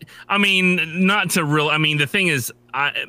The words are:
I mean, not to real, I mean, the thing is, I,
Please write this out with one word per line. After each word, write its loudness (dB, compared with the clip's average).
I 0
mean, 0
not 2
to 0
real, 2
I 0
mean, 0
the 0
thing 0
is, -2
I, -2